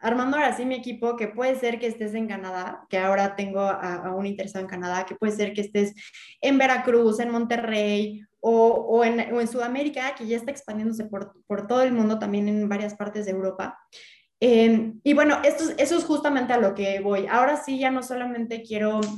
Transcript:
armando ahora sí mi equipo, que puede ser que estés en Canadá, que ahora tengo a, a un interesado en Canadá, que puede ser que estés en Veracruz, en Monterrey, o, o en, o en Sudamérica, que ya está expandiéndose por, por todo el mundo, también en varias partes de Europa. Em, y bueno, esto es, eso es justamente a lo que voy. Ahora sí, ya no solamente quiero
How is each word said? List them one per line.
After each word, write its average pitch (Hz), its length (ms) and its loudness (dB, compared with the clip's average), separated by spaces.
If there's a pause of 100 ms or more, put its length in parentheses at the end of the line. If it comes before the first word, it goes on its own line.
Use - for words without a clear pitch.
armando 254 360 0
ahora 277 200 2
sí 247 80 -6
mi 262 100 -2
equipo, 233 400 -4
que 214 140 -4
puede 254 260 -2
ser 233 240 -2
que 233 80 -4
estés 220 280 -6
en 220 120 -4
Canadá, 185 640 -8
que 190 100 -2
ahora 196 380 2
tengo 196 240 -4
a, 190 340 -2
a 180 180 -8
un 196 140 -4
interesado 196 380 -8
en 190 40 -12
Canadá, 180 380 -4
que - 80 -10
puede 214 180 -2
ser 208 200 -2
que 208 80 -6
estés 202 340 0 (460)
en 277 180 4
Veracruz, 240 600 4
en 240 100 -2
Monterrey, 214 920 -2 (180)
o, 226 300 6 (180)
o 226 160 6
en, 233 280 0
o 240 80 0
en 233 60 0
Sudamérica, 262 680 -4
que 233 100 -10
ya 226 100 0
está 233 140 -6
expandiéndose 220 540 -6
por, 202 420 -12
por 208 220 -6
todo 254 140 4
el 254 100 4
mundo, 220 260 2
también 208 300 -2
en 208 200 0
varias 208 280 -4
partes 208 300 -8
de 190 40 -4
Europa. 190 480 -4 (600)
Em, 226 640 6
y 294 100 6
bueno, 294 300 4
esto 294 180 4
es, 320 160 -2
eso 302 180 2
es 330 60 2
justamente 277 520 0
a 247 40 4
lo 196 160 4
que 196 240 -2
voy. 196 320 0
Ahora 262 260 4
sí, 269 220 -4
ya 262 140 2
no 254 100 -2
solamente 240 600 -6
quiero 214 380 -2 (180)